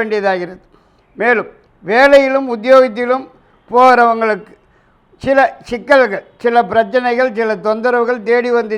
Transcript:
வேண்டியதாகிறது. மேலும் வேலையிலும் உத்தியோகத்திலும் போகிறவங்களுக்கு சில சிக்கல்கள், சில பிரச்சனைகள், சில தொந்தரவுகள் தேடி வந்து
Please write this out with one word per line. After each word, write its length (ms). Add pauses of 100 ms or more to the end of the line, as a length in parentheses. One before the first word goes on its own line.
வேண்டியதாகிறது. 600 (560)
மேலும் 320 (440)
வேலையிலும் 640
உத்தியோகத்திலும் 680 (460)
போகிறவங்களுக்கு 840 (720)
சில 180 (240)
சிக்கல்கள், 580 (160)
சில 140 (160)
பிரச்சனைகள், 680
சில 140 (160)
தொந்தரவுகள் 600
தேடி 300
வந்து 200